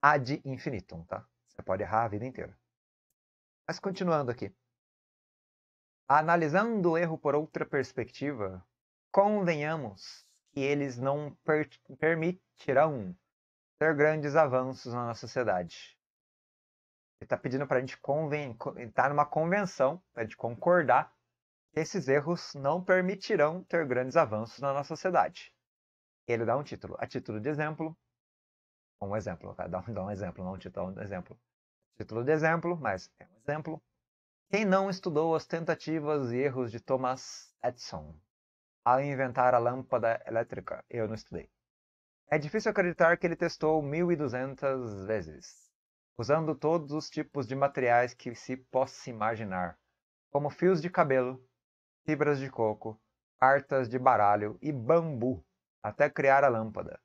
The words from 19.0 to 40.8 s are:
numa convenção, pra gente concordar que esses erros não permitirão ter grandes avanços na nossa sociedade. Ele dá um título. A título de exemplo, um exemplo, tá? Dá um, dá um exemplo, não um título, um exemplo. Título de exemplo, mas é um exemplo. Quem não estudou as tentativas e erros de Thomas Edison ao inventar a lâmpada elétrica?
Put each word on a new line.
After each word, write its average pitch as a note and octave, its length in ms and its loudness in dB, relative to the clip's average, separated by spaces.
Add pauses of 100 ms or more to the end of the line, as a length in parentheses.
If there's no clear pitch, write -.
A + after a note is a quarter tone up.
numa D3 160 2
convenção, E3+ 800 0 (100)
pra A#2 120 -6
gente A2 120 -12
concordar C3+ 800 2 (580)
que - 60 -2
esses D#3+ 300 -2
erros C#3 480 2
não D3 260 0
permitirão F#3 800 2
ter E3 240 -2
grandes B2+ 300 0
avanços A2+ 420 0
na C#3 140 -2
nossa C#3+ 160 -4
sociedade. D#3 680 -2 (720)
Ele A#2 180 -2
dá A2+ 120 0
um D3 80 -4
título. G2 340 -12
A - 80 -6
título G#2+ 340 -8
de A2+ 80 -6
exemplo, D#3 480 -6 (1080)
um G2+ 100 -4
exemplo, G2 380 -8
tá? F2+ 120 -8
Dá F2+ 140 -4
um, A2+ 120 -10
dá G2+ 120 -6
um G2+ 60 -6
exemplo, F#2+ 340 -8
não F#2 100 -6
um F#2 40 -12
título, F#2 340 -8
um G#2 100 -12
exemplo. F#2+ 360 -10 (580)
Título A2 280 -6
de D3 80 2
exemplo, D#3+ 440 2
mas G#2+ 420 -4
é - 80 -20
um - 100 -20
exemplo. D#3 460 -6 (640)
Quem G#3 160 0
não G3 240 4
estudou E3 460 0
as D#3 120 -2
tentativas D3+ 840 -2
e A#2+ 60 -2
erros B2+ 340 -2
de A2 100 -10
Thomas - 840 -4
Edison D#2+ 520 -6 (680)
ao B2 160 6
inventar C3 540 2
a A#2+ 40 8
lâmpada A#2 680 0
elétrica? - 640 -4